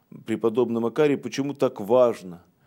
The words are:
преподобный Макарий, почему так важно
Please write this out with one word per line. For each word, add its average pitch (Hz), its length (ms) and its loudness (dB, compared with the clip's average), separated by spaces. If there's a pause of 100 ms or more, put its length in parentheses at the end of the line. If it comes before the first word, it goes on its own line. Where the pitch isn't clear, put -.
(260)
преподобный 113 560 0
Макарий, 135 360 0
почему 135 360 -6
так 127 260 -2
важно 104 640 0 (240)